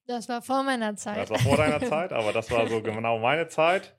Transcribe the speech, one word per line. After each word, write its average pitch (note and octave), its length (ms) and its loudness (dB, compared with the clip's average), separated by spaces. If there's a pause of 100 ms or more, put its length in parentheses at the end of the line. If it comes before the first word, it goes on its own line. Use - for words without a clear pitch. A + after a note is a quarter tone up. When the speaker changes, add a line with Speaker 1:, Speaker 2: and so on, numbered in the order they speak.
Speaker 1:
das A#3+ 240 -8
war A#3+ 140 -4
vor C4+ 200 0
meiner A#3 320 -2
Zeit. G#3 220 -8
Speaker 2:
Das - 140 -6
war - 80 0
vor C#3 180 4
deiner D3+ 220 2
Speaker 1:
<laughs> D3+ 200 0
Speaker 2:
Zeit, F#3 140 -4
aber A2 200 2
das A2+ 180 -2
war A2+ 160 2
so A2 160 0
genau A2+ 360 0
meine D3 280 2
Zeit. E3+ 520 0